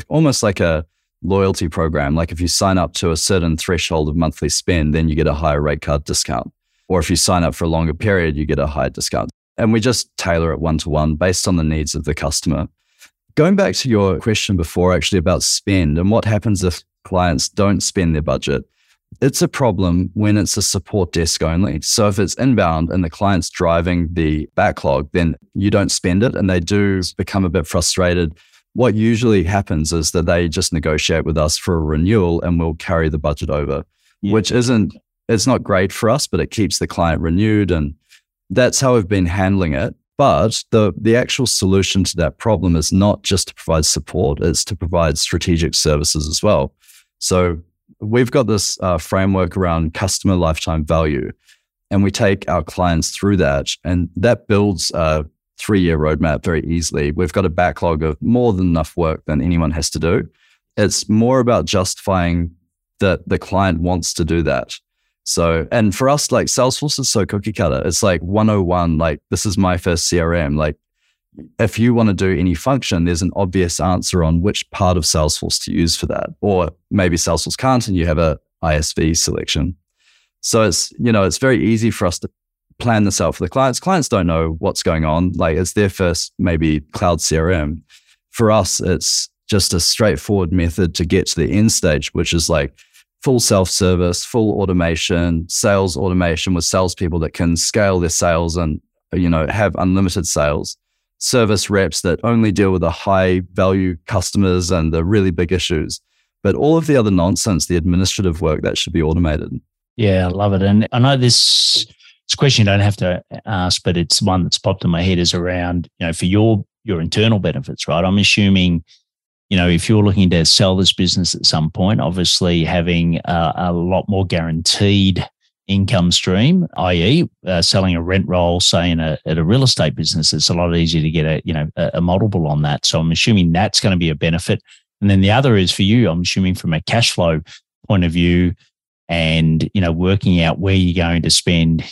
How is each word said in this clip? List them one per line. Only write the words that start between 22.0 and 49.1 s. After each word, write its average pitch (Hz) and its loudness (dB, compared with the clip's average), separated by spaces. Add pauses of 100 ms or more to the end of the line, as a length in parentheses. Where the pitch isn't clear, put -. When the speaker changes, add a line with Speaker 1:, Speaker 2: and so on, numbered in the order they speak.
Speaker 1:
if 104 -2
it's 95 -2
inbound 90 0
and 92 0
the 82 -4
client's 98 0
driving 85 0
the 78 -2
backlog, 71 0
then 82 0 (180)
you 98 0
don't 98 2
spend 95 0
it 135 0
and 98 0
they 90 2
do 98 0 (160)
become 95 -2
a 90 0
bit 85 0
frustrated. 87 0 (380)
What 117 2
usually 110 2
happens 87 -2
is 82 -2
that 85 0
they 87 2
just 87 -4
negotiate 78 0
with 78 -2
us 76 0
for 92 -2
a 82 0
renewal 85 0
and 85 0
we'll 82 -2
carry 82 -2
the 78 -4
budget 73 -4
over, 71 -4 (380)
Speaker 2:
Yeah. 101 -2
Speaker 1:
which 107 0
isn't, 117 0 (340)
it's 113 0
not 123 2
great 98 0
for - -2
us, 139 0
but 87 -2
it 71 -4
keeps - -2
the 82 -4
client 82 0
renewed. 98 2
And 76 -2 (540)
that's 123 2
how 131 2
we've 107 0
been 95 2
handling 92 0
it. 76 -4 (240)
But 110 2
the, 107 4
the 113 2
actual 123 0
solution 95 0
to - -6
that 80 -2
problem 92 0
is 80 -2
not 98 2
just - -2
to - -20
provide 82 0
support, 76 -2
it's 82 -2
to - -8
provide 82 0
strategic - -2
services 73 0
as 78 -6
well. 80 2 (460)
So 90 0 (420)
we've 113 0
got 135 2
this, 104 -2
uh, 92 0
framework 95 0